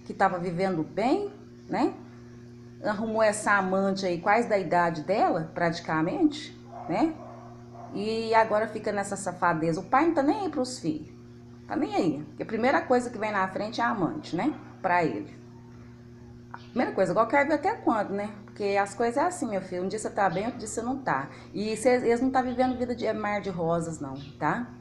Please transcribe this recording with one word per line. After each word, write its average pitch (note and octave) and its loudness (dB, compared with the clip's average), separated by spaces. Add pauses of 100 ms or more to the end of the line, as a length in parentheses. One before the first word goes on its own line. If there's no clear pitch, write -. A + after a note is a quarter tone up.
Que G3 -10
tava F#3+ 2
vivendo F3 0
bem, C4+ 0 (380)
né? C4 0 (880)
Arrumou A3 0
essa G#3+ 4
amante F#3+ 2
aí, F3 0
quase G#3 4
da G#3+ 4
idade E3+ 2
dela, G3 2
praticamente, E3+ 0 (300)
né? B3 2 (800)
E A3 -2
agora A3 4
fica A3 -4
nessa G3+ -2
safadeza. E3+ 2
O F#3+ -6
pai C#4+ 4
não E4 4
tá C#4 2
nem D#4 2
aí E4+ -2
pros B3+ -4
filhos. - -4 (560)
Tá - -4
nem G4 -2
aí. D#3+ 0
Porque - -10
a E3 -6
primeira A#3+ 2
coisa A#3+ 2
que A3 -10
vem G#3+ -2
na F#3+ 0
frente G#3 -4
é A#3 4
a A#3+ 4
amante, F#3 -2
né? A#3 0 (260)
Pra F3 4
ele. G#2 -4 (1120)
A - -14 (120)
primeira G4 0
coisa, F#3 2
agora A3 4
eu - -8
quero C#4+ 4
ver D#4 4
até F4+ 0
quando, G#3+ 0
né? G#3 -4 (140)
Porque G3+ -2
as G3+ -2
coisas A#3+ 0
é C#4 2
assim, E4+ 0
meu G3 -2
filho. F3+ -4
Um F#3+ -2
dia G#3+ -4
você A3 -4
tá G3+ 2
bem, F#3 0
outro B3 -6
dia G#3+ -8
você - -6
não A#3+ -2
tá. C#3 0 (240)
E G#3+ -2
cê, B3 6
eles A#3+ 4
não C4 2
tá C4 4
vivendo B3+ 0
vida B3 -2
de A3 -2
mar G#3 -2
de G3 -4
rosas, E3 0
não, C3+ -6 (240)
tá? G3 0 (140)